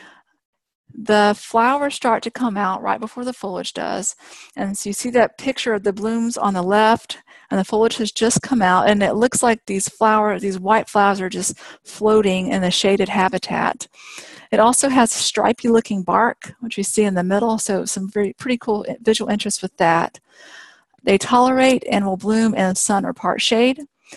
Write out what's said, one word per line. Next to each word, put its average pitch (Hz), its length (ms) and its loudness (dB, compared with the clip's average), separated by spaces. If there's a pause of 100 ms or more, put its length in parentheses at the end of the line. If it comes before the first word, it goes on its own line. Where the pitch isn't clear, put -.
(920)
The 208 460 2
flowers 277 560 0
start 226 300 -2
to 233 80 -8
come 233 260 -4
out 190 240 -2
right 196 180 -4
before 240 240 -10
the 254 80 -6
foliage 185 420 -8
does, - 420 -6 (400)
and 196 200 -6
so - 140 -8
you 202 40 -6
see 240 180 -6
that 240 260 2
picture 254 380 -4
of 196 80 -6
the 202 100 0
blooms 226 420 -4
on 202 200 -2
the 180 80 -2
left, 214 560 2 (320)
and 190 80 0
the 190 40 0
foliage 226 340 0
has 214 140 -4
just - 300 0
come 233 220 0
out, 185 260 4
and 208 140 4
it 165 100 0
looks 233 300 0
like 226 240 2
these 196 200 -4
flowers, 214 540 2
these 196 160 -4
white 196 320 0
flowers 202 320 2
are 185 80 -4
just - 260 -6 (280)
floating 202 640 0
in 190 160 0
the 180 80 0
shaded 196 380 2
habitat. 175 760 -2 (640)
It 220 80 2
also 247 300 4
has 254 220 4
stripy - 560 -2
looking 226 340 2
bark, 196 580 0
which 226 160 -10
you 196 80 -4
see 214 200 0
in 196 100 0
the 180 100 0
middle, 214 360 0
so 190 260 -4
some 196 240 -6
very, 208 240 -2
pretty 254 240 -4
cool 214 260 -4 (180)
visual 220 280 0
interest 208 320 -4
with - 160 -10
that. 170 420 0 (840)
They 196 160 4
tolerate 262 680 2
and 202 160 0
will 190 140 -2
bloom 220 380 0
in 185 180 0
sun 196 320 -2
or 180 80 -4
part - 260 -4
shade 247 400 2 (380)